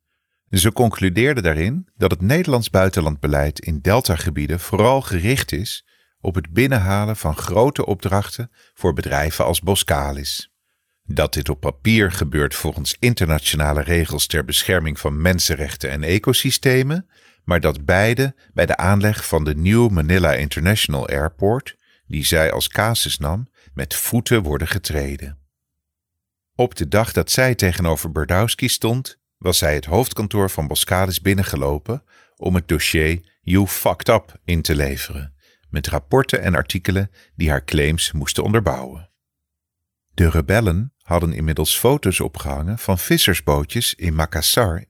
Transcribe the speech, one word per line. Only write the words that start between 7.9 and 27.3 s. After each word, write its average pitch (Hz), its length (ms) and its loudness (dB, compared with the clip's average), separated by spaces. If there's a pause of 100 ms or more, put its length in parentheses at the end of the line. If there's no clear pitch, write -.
voor 90 180 0
bedrijven 76 520 -2
als 85 160 0
Boskalis. 71 920 -2 (520)
Dat 73 280 0
dit 71 160 -4
op 73 120 -4
papier 101 520 2
gebeurt 71 420 -2
volgens - 440 -6
internationale 78 840 0
regels 78 460 0
ter 76 180 -2
bescherming 78 560 -2
van 73 200 -2
mensenrechten 78 720 0
en 73 120 -6
ecosystemen, 131 1040 0 (360)
maar 87 160 2
dat 73 240 0
beide 113 500 2 (180)
bij - 140 2
de - 100 0
aanleg 101 500 2
van 78 180 0
de 76 100 0
New 104 360 4
Manila 85 420 4
International 73 760 0
Airport, 95 680 -2 (300)
die 76 180 -6
zij 80 280 2
als - 160 -4
casus 107 500 -2
nam, 87 300 -4 (260)
met 69 200 -6
voeten 117 480 0
worden 76 260 -2
getreden. 71 720 -6 (1160)
Op 123 200 0
de 85 140 -4
dag 104 240 2
dat - 180 0